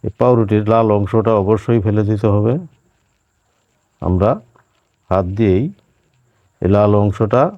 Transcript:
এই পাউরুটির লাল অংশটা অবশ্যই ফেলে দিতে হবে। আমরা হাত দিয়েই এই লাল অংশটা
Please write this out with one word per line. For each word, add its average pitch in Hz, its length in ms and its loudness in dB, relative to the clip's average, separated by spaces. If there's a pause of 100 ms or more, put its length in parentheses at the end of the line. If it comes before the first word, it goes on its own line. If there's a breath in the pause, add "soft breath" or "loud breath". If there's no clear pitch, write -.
এই 107 140 -6
পাউরুটির 110 500 2
লাল 113 180 2 (120)
অংশটা 107 340 0 (100)
অবশ্যই 110 380 0
ফেলে 104 220 -2
দিতে 104 240 -2
হবে। 104 280 0 (1500)
আমরা 92 280 0 (800)
হাত 92 160 0 (100)
দিয়েই 104 280 2 (1000)
এই 87 60 0
লাল 104 260 4
অংশটা 104 480 0 (160)